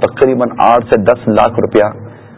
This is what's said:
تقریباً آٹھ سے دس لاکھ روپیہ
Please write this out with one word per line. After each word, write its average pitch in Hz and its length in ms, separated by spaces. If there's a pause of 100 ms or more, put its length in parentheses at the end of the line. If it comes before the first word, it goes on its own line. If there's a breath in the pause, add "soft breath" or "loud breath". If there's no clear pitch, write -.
تقریباً 123 500 (140)
آٹھ 117 220
سے 117 80 (100)
دس 123 220
لاکھ 107 340
روپیہ 107 240 (500 loud breath)